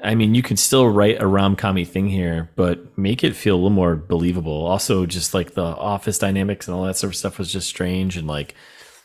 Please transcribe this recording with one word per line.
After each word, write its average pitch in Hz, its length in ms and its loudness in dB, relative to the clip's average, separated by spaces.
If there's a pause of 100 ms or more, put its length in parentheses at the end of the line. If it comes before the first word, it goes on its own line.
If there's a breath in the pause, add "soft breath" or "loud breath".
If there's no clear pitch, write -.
I 107 120 0
mean, 110 200 4
you 127 80 4
can 101 140 -2
still 131 320 4
write 104 320 4
a - 40 2
rom-com-y 98 600 2
thing 95 240 -2
here, 85 480 -2
but 87 400 -2
make 98 260 -2
it 147 120 0
feel 101 200 2
a - 20 2
little 92 120 2
more 92 260 4
believable. 82 680 -2
Also, 95 400 0
just, 85 280 -6
like, 90 200 -2
the 92 100 -2
office 101 560 -4
dynamics 98 480 -2
and 87 80 -6
all 92 80 -4
that 92 140 -4
sort 98 160 -4
of - 40 -8
stuff - 220 -6
was 90 120 -6
just 95 180 -6
strange, 92 480 -2
and, 80 100 -6
like, 73 260 -8 (520 loud breath)